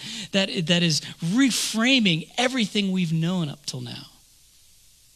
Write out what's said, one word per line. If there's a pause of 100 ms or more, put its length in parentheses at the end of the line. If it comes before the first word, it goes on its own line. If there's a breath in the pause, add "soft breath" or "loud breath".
(320 loud breath)
that,
that
is (200 loud breath)
reframing
everything
we've
known
up
till
now. (1120)